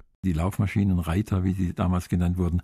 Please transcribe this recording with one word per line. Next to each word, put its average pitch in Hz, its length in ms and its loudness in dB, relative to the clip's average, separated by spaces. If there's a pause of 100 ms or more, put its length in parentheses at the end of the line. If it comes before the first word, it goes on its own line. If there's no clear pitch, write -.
(240)
Die 92 80 2
Laufmaschinenreiter, 92 1120 0
wie 92 80 0
sie 90 220 -2
damals 90 340 0
genannt 87 300 0
wurden, 87 260 0